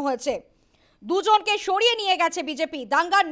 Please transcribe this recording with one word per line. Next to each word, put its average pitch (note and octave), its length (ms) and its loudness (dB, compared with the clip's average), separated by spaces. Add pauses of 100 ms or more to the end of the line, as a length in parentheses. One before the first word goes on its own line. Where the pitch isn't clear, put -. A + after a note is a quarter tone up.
হয়েছে। C4 280 -2 (720)
দুজনকে G4+ 500 2 (140)
সরিয়ে A4+ 340 2
নিয়ে F#4+ 200 0
গেছে E4+ 180 0 (100)
বিজেপি। D4+ 300 -6 (140)
দাঙ্গার F4+ 380 4